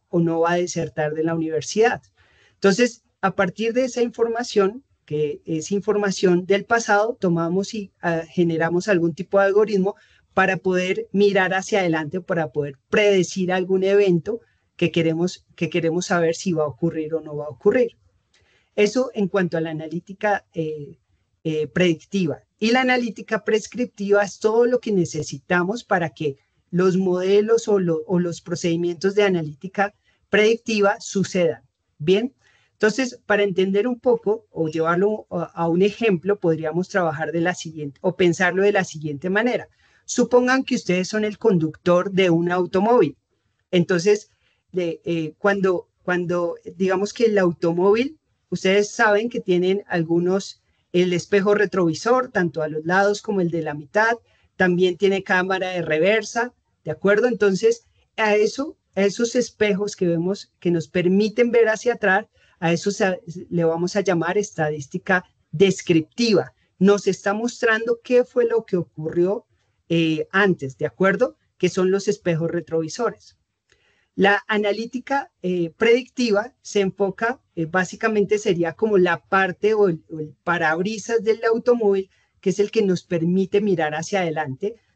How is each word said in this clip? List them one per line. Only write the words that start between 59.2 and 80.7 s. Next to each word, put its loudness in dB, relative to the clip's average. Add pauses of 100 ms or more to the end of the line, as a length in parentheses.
espejos -2
que 0
vemos, -2
que 0
nos -2
permiten 2
ver 4
hacia -2
atrás, 0 (360)
a 2
eso -2
se, -2 (280)
le 0
vamos 0
a 0
llamar 0
estadística -2 (280)
descriptiva. 0 (240)
Nos 4
está -2
mostrando -2
qué 2
fue 0
lo 0
que -6
ocurrió, -2 (460)
eh, 0
antes, 0
¿de -6
acuerdo? 0 (200)
Que 0
son 0
los 0
espejos -2
retrovisores. -6 (760)
La 2
analítica, -4 (100)
eh, -2
predictiva 2
se -2
enfoca, -2 (140)
eh, -4
básicamente 0
sería 0
como 0
la 2
parte 0
o 4
el, -2
o -12
el -10
parabrisas -2